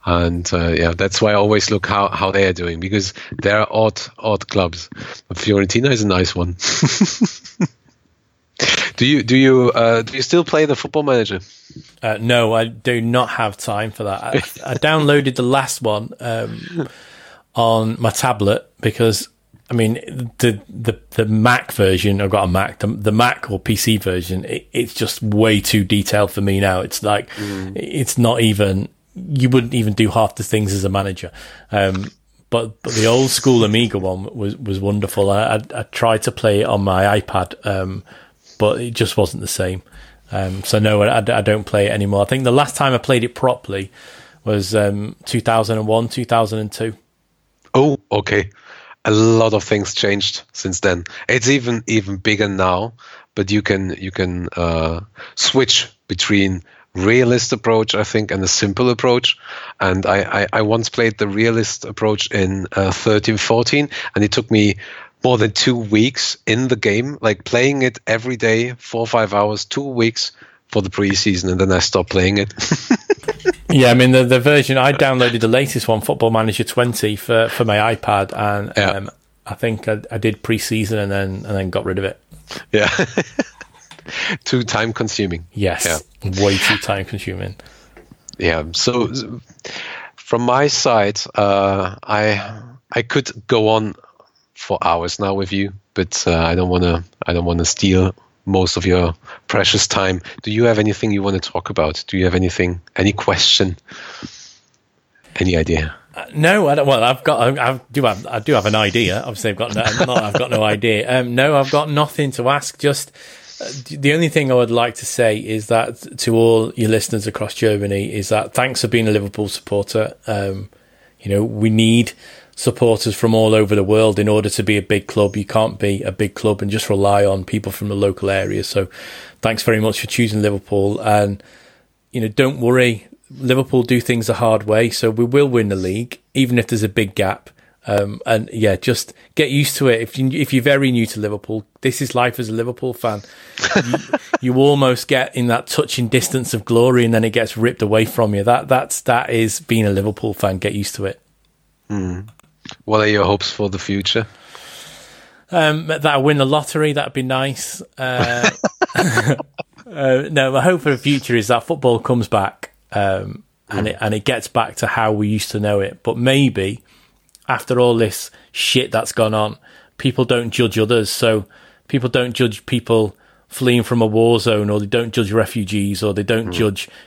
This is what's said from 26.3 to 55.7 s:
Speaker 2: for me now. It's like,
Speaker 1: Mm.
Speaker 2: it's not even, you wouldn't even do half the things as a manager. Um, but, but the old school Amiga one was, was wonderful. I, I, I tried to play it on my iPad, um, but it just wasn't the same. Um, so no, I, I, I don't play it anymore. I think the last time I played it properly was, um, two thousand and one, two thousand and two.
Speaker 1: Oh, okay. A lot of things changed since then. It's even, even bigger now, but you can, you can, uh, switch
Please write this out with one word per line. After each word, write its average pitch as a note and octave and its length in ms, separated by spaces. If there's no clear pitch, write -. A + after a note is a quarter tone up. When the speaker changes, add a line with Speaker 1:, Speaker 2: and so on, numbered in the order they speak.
Speaker 2:
for - 80
me G2 180
now. F#2+ 220
It's - 240
like, G#2 320
Speaker 1:
Mm. G2 400
Speaker 2:
it's - 420
not A#2 220
even, G2+ 480
you C#3+ 340
wouldn't A#2+ 260
even G#2+ 180
do G#2+ 160
half G#2+ 260
the - 80
things G#2 300
as G2 100
a G2 60
manager. F#2+ 420
Um, G2 400
but, A#2 320
but B2 120
the A2 120
old B2+ 240
school B2 320
Amiga G#2+ 380
one F#2 240
was, G#2 220
was G2 240
wonderful. G2+ 500
I, G2+ 120
I, G#2+ 40
I A2 80
tried A2+ 400
to A#2+ 80
play G#2 300
it - 40
on G#2 160
my G2 380
iPad, - 440
um, F#2+ 380
but G#2+ 220
it A#2+ 140
just - 220
wasn't - 240
the G2+ 60
same. F#2 360
Um, F#2+ 320
so - 160
no, G#2+ 220
I, A2 180
I, A2 180
I - 40
don't G#2+ 220
play G2+ 220
it G2+ 60
anymore. G2+ 300
I - 20
think C3 180
the B2 80
last C#3+ 240
time C#3 180
I B2 60
played B2 240
it A#2+ 140
properly G2 560
was, G#2 300
um, G#2 400
two A#2 140
thousand A2+ 380
and A2 80
one, A2+ 220
two B2 160
thousand A2 340
and G#2+ 140
two. A2+ 220
Speaker 1:
Oh, C#3 260
okay. G#2 400
A A2+ 80
lot A2+ 420
of G2+ 80
things G#2 320
changed G2+ 480
since - 280
then. F2 240
It's B2 200
even, A#2+ 380
even G2+ 300
bigger G#2 320
now, F#2+ 460
but G2 160
you G#2 100
can, G2 280
you F#2+ 200
can, F2+ 460
uh, E2 440
switch - 520